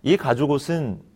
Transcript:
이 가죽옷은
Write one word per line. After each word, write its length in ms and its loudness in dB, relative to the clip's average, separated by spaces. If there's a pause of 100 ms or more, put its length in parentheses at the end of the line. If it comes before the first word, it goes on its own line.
이 120 4
가죽옷은 840 -2 (140)